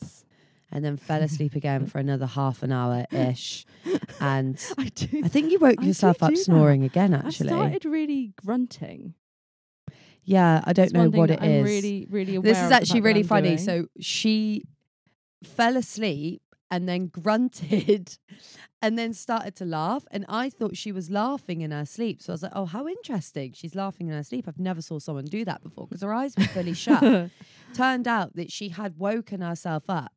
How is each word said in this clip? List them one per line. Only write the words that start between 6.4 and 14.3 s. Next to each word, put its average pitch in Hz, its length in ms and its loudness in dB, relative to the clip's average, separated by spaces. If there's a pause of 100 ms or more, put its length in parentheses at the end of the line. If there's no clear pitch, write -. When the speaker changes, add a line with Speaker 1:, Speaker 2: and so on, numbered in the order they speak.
Speaker 2:
snoring 151 400 8
again, 175 300 4
Speaker 1:
I've 139 140 0
Speaker 2:
actually. - 200 -4
Speaker 1:
started 147 380 0
really 294 500 -2
grunting. 220 800 -6 (1080)
Speaker 2:
Yeah, 180 420 6
I 175 80 2
don't 185 120 6
Speaker 1:
It's - 80 -2
Speaker 2:
know 170 80 6
Speaker 1:
one 165 100 8
thing 156 80 4
Speaker 2:
what 165 100 6
Speaker 1:
that 156 120 2
Speaker 2:
it - 40 -2
Speaker 1:
I'm 156 60 4
Speaker 2:
is. 143 140 6
Speaker 1:
really, 202 440 0
really 190 280 -2
Speaker 2:
This - 0 -
Speaker 1:
aware 196 160 4
Speaker 2:
is - 100 2
Speaker 1:
of - 60 2
the 254 60 8
Speaker 2:
actually 233 120 4
Speaker 1:
fact 233 160 2
that 214 60 4
Speaker 2:
really 214 120 6
Speaker 1:
I'm 190 60 0
Speaker 2:
funny. 202 220 4
Speaker 1:
doing. 165 100 2
Speaker 2:
So 175 260 -2 (140)
she 214 640 -2 (800)